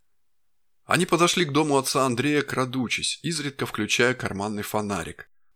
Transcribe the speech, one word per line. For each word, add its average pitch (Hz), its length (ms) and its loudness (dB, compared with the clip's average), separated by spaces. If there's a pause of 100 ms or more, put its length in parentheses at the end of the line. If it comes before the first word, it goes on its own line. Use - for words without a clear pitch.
(840)
Они 180 200 2
подошли 175 400 2
к 143 60 -6
дому 143 260 4
отца 131 280 2
Андрея, 139 360 2
крадучись, 127 840 -2
изредка 147 420 -6
включая 120 480 2
карманный 104 500 -4
фонарик. 101 640 -6 (260)